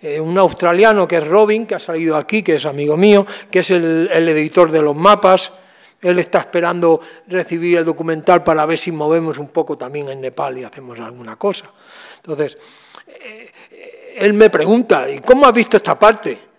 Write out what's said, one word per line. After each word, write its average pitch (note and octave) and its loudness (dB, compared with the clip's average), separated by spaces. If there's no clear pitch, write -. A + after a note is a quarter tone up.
eh, D3+ -8
un E3 -2
australiano F#3+ 2
que E3+ 0
es D3+ -4
Robin, G#3+ 2
que G3+ -8
ha F3 -10
salido E3 -4
aquí, G#3 -4
que F3+ 0
es C#3+ -4
amigo D3 -4
mío, G3+ 4
que - 0
es F3+ -2
el, E3 0
el E3 0
editor D#3 2
de D#3+ 0
los D3 0
mapas, F#3+ 2
él F3+ 0
está E3+ -2
esperando E3+ -2
recibir F3 -4
el E3 0
documental E3 0
para D#3 0
ver D#3+ -4
si F3 -8
movemos D#3 -2
un C#3+ -14
poco D#3 -6
también C#3 -12
en C3+ -14
Nepal C3 -8
y B2+ -14
hacemos A#2+ -20
alguna A#2 -18
cosa. - -6
Entonces, D3 -10
eh, - -20
eh, - -20
él G#3 2
me G#3+ 6
pregunta, F#3+ 0
"¿Y C3+ -10
cómo C4+ 4
has B3 4
visto A3+ 0
esta - 0
parte?". G#3+ 2